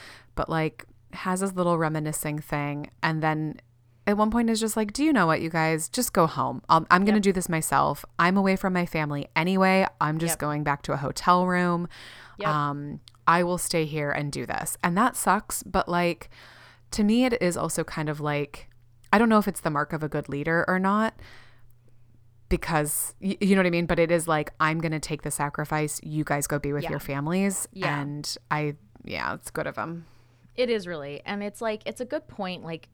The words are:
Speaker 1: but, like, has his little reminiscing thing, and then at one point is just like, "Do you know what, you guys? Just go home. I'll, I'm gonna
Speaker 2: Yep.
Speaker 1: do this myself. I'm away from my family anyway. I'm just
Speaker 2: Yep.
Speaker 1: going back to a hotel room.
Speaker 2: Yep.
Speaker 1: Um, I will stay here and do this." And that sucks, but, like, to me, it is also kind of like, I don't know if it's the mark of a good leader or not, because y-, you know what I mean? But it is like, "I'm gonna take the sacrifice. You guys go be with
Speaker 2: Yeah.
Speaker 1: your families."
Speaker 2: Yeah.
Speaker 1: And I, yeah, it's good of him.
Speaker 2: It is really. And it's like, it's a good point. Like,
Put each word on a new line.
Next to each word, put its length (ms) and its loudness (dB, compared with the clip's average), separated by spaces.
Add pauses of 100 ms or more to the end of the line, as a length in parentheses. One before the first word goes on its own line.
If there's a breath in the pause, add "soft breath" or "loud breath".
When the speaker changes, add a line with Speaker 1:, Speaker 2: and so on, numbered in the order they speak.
(360 loud breath)
Speaker 1:
but, 140 -2
like, 360 -2 (280)
has 260 0
his 160 -2
little 240 2
reminiscing 580 -2
thing, 540 -4 (100)
and 220 0
then 360 -2 (480)
at 100 2
one 120 4
point 220 2
is 80 0
just 180 -2
like, 160 0
"Do 100 0
you 100 4
know 120 6
what, 160 2
you 80 -4
guys? 400 0
Just 240 -2
go 140 4
home. 420 -2
I'll, 220 6
I'm 140 6
gonna 120 6
Speaker 2:
Yep. 60 4
Speaker 1:
do 100 4
this 160 -2
myself. 560 0 (140)
I'm 180 4
away 200 4
from 160 0
my 120 2
family 520 -4
anyway. 500 4 (140)
I'm 180 0
just 140 0
Speaker 2:
Yep. 60 -8
Speaker 1:
going 240 -2
back 200 -2
to 100 -2
a 40 -2
hotel 500 2
room. 400 0 (500 loud breath)
Speaker 2:
Yep. 120 -4
Speaker 1:
Um, 500 -2 (260)
I 160 6
will 160 0
stay 280 -2
here 260 -4
and 200 -4
do 140 -6
this." 380 -6
And 140 2
that 180 2
sucks, 480 -2
but, 260 -2
like, 400 0 (640 loud breath)
to 140 0
me, 200 4
it 160 0
is 160 2
also 280 -2
kind 240 -6
of 100 -4
like, 500 -4 (440)
I 40 8
don't 120 6
know 100 6
if 80 0
it's 140 -4
the 100 -2
mark 220 -2
of 100 -4
a 60 -2
good 200 -4
leader 380 0
or 100 2
not, 380 2 (1300 loud breath)
because 720 -2
y-, 200 -2
you 140 4
know 40 6
what 80 4
I 40 2
mean? 140 2
But 140 0
it 120 4
is 160 2
like, 320 0
"I'm 200 2
gonna 200 -2
take 240 -6
the 80 -4
sacrifice. 720 -2
You 200 -2
guys 240 -2
go 120 -2
be 140 -4
with 100 -4
Speaker 2:
Yeah. 80 -6
Speaker 1:
your 80 -4
families." 720 -2
Speaker 2:
Yeah. 300 -4
Speaker 1:
And 360 -6 (140)
I, 240 -2 (280)
yeah, 300 -6
it's 180 -12
good 160 -6
of 80 -10
him. 300 -8 (500 soft breath)
Speaker 2:
It 140 -2
is 180 -2
really. 380 -10
And 180 -6
it's 160 -8
like, 260 -4
it's 140 -8
a 60 -6
good 240 -6
point. 340 -8
Like, 300 -10